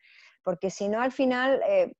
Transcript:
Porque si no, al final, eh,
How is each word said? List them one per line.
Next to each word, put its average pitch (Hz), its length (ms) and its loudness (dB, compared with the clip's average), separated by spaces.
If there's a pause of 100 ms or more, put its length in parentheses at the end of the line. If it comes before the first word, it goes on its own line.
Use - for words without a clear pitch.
(420)
Porque 185 280 -2
si 202 180 -4
no, 214 120 0
al 254 120 0
final, 254 560 0
eh, 190 320 2